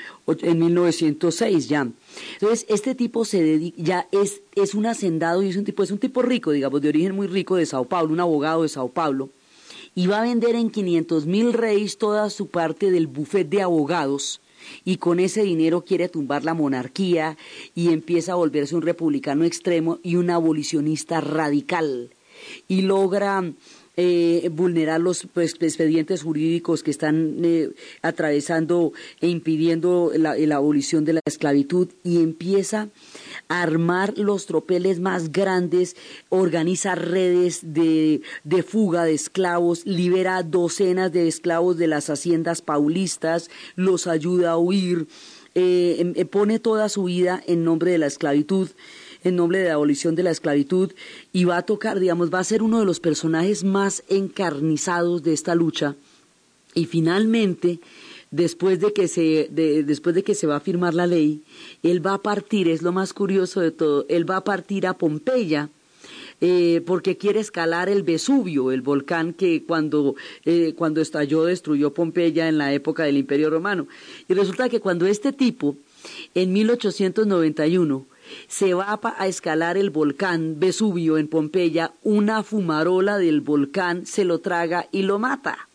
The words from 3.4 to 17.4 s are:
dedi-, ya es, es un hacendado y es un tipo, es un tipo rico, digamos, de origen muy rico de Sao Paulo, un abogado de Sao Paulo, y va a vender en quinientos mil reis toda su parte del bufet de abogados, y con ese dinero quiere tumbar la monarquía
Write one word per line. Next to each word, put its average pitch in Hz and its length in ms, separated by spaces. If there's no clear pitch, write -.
dedi-, 156 340
ya 175 360
es, 196 300
es 196 200
un 208 120
hacendado 175 560
y 202 60
es 180 80
un 202 80
tipo, 208 180
es 180 80
un 202 80
tipo 254 240
rico, 240 280
digamos, 139 300
de 147 80
origen 165 260
muy 196 120
rico 185 300
de 165 100
Sao 131 180
Paulo, 165 280
un 165 80
abogado 160 420
de 156 60
Sao 131 200
Paulo, 135 420
y 180 120
va 202 140
a 226 40
vender 233 300
en 233 160
quinientos 165 560
mil 214 260
reis 214 460
toda 208 320
su 202 180
parte 165 420
del 170 160
bufet 151 420
de 190 140
abogados, 151 800
y 185 140
con 175 200
ese 185 240
dinero 170 420
quiere 180 240
tumbar 143 360
la 160 100
monarquía 156 840